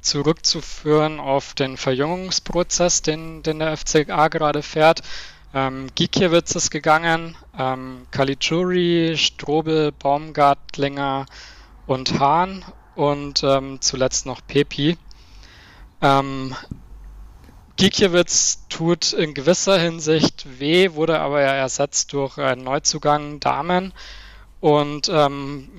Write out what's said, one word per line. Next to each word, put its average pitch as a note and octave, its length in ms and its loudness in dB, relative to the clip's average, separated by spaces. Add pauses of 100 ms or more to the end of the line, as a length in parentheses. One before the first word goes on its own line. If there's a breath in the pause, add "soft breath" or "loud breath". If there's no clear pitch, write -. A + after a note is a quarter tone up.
zurückzuführen D3+ 1200 0
auf C#3 340 -2
den C3 220 -2
Verjüngungsprozess, F3 1300 -2
den, D#3+ 420 -6
den D#3 160 -2
der D#3+ 100 0
F D3+ 140 -6
C D#3 260 2
A D3+ 160 4
gerade D3+ 380 0
fährt. D#3+ 380 4 (520 loud breath)
Ähm, C3+ 400 -2
Gikiewicz E3+ 640 2
ist - 140 -2
gegangen, E3 680 0 (200)
ähm, C3 420 -4 (120)
Caligiuri, E3+ 1040 0
Strobel, D#3 760 0
Baumgartlinger C#3+ 1300 0 (600 loud breath)
und C3 320 -2
Hahn F3 460 2 (320)
und, C#3+ 480 -2
ähm, C3+ 360 2
zuletzt - 460 -2
noch B2+ 180 -8
Pepi. C#3+ 540 0 (1040 soft breath)
Ähm, C3+ 560 2 (1200 loud breath)
Gikiewicz - 920 2
tut E3 440 0
in D3+ 220 -2
gewisser F3 440 2
Hinsicht D#3+ 800 -2
weh, E3 360 2
wurde D#3 260 0
aber D3 220 0
ja C3+ 120 4
ersetzt C#3 580 -2
durch C#3 260 -4
einen C3 260 0
Neuzugang D3 760 0
Dahmen. F3 540 0 (680 loud breath)
Und, D3 540 2
ähm, C#3+ 560 0 (100)